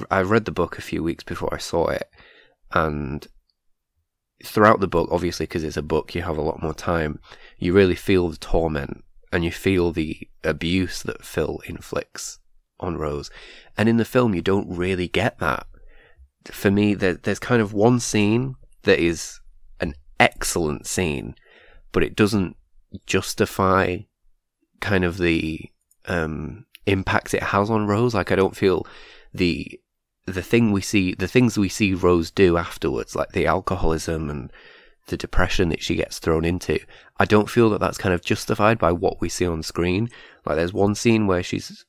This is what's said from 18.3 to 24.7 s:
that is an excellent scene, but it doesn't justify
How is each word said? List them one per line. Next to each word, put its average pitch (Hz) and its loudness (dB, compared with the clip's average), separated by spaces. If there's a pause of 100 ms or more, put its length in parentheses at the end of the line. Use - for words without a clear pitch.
that 92 6
is 85 -2 (400)
an 80 -6 (240)
excellent - 0
scene, 69 -4 (560)
but 90 2
it 101 -4
doesn't 101 2 (480)
justify 95 0 (800)